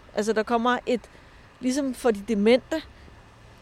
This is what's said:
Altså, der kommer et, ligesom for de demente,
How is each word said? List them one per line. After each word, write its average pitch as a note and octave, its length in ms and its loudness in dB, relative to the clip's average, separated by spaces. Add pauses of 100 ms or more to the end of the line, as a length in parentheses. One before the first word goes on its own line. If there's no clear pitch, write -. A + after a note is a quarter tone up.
(160)
Altså, G#3+ 180 -2
der G#3+ 100 0
kommer A#3+ 420 0
et, A#3+ 160 0 (580)
ligesom C4 340 -2
for A#3+ 180 0
de G3+ 160 -8
demente, A#3 540 2 (800)